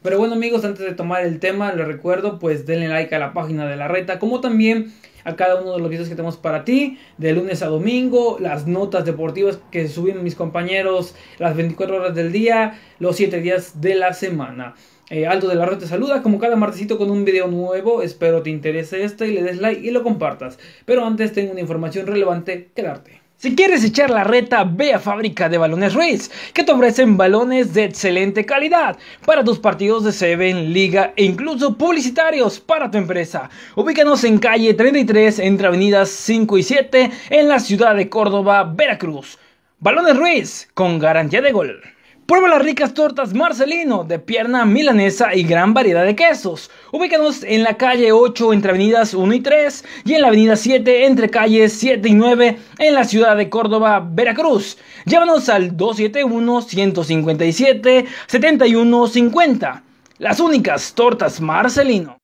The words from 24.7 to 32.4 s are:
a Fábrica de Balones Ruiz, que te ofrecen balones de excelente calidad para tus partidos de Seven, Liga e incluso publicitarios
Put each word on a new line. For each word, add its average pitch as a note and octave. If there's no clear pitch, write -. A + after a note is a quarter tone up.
a G3
Fábrica G3+
de E3+
Balones E3
Ruiz, D4+
que E4+
te D#4
ofrecen A#3+
balones G#3+
de G#3
excelente G3
calidad C#4+
para D4+
tus G#3+
partidos G#3
de G#3+
Seven, F3
Liga F#3+
e G#3
incluso A#3+
publicitarios D4